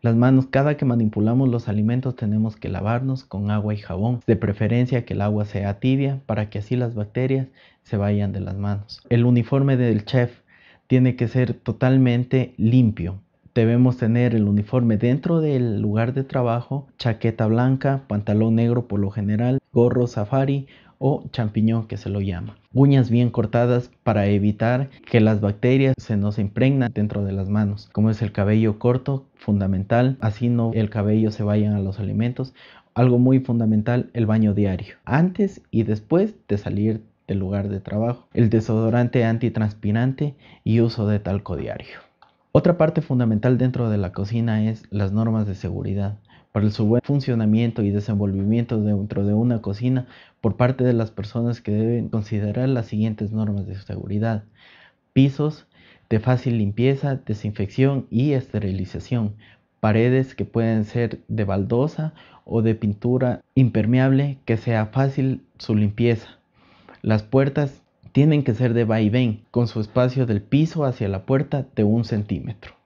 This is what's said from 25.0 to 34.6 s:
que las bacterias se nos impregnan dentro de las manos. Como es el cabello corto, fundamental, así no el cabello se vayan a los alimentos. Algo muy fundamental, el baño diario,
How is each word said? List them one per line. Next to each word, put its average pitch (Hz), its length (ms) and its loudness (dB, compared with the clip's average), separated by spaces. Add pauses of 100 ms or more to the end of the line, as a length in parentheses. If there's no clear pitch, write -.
que 117 140 2
las 107 200 4
bacterias 127 580 2
se 107 200 -4
nos 104 220 -2
impregnan 127 520 0
dentro 104 320 -2
de 98 80 -2
las 98 160 -4
manos. 104 460 -2
Como 110 160 2
es 110 140 -2
el 104 80 -4
cabello 107 480 2
corto, 131 560 -2
fundamental, 104 840 0
así 113 300 -2
no 117 240 0
el 107 160 0
cabello 107 400 0
se 107 140 -6
vayan 104 320 0
a 101 40 -2
los 98 200 -4
alimentos. 113 560 -4 (400)
Algo 123 240 4
muy 131 200 4
fundamental, 117 760 0
el 117 120 0
baño 107 300 2
diario, 101 400 -2 (100)